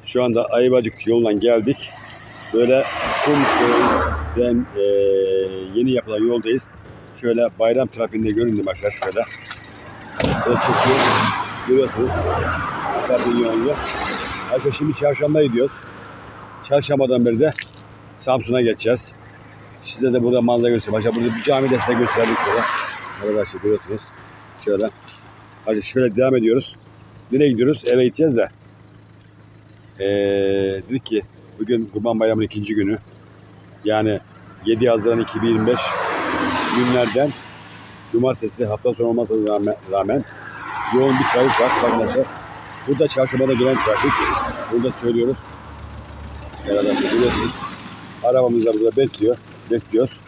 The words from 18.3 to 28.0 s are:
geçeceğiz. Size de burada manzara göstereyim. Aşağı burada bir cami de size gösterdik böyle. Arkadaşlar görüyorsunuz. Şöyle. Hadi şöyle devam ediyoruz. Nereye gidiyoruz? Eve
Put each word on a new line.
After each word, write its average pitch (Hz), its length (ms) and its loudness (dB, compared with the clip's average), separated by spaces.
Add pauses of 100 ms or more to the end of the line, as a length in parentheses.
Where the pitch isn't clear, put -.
geçeceğiz. 113 500 0 (720)
Size 123 300 0
de 123 100 2
burada 120 180 4
manzara 120 280 4
göstereyim. 110 300 0
Aşağı 110 160 0
burada 117 200 0
bir 113 80 -8
cami 135 260 2
de 127 100 2
size 120 140 0
gösterdik 117 440 0 (100)
böyle. 117 140 0 (640)
Arkadaşlar 101 380 -2
görüyorsunuz. 104 400 -2 (640)
Şöyle. 104 240 0 (760)
Hadi 107 180 0
şöyle 123 320 0
devam 131 200 4
ediyoruz. 117 400 2 (560)
Nereye 143 180 4
gidiyoruz? 123 360 2
Eve 123 180 4